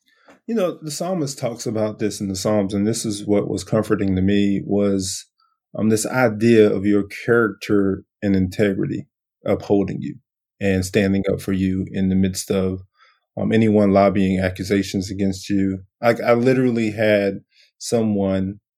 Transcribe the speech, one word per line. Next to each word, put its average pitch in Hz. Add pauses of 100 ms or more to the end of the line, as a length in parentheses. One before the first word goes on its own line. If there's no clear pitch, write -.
(460)
You 226
know, 180
the 156
psalmist 170
talks 117
about 107
this 104
in 101
the 98
Psalms, 101
and 104
this 110
is 104
what 101
was 98
comforting 101
to 92
me 101
was, 98 (520)
um, 110
this 107
idea 113
of 98
your 101
character 101 (200)
and 101
integrity 95 (380)
upholding 98
you - (460)
and 95
standing 98
up 95
for -
you 95
in 95
the 92
midst 95
of, 95 (540)
um, 107
anyone 104
lobbying 98
accusations 95
against 98
you. 95 (220)
Like, 117
I 120
literally 120
had 101 (380)
someone, 98 (180)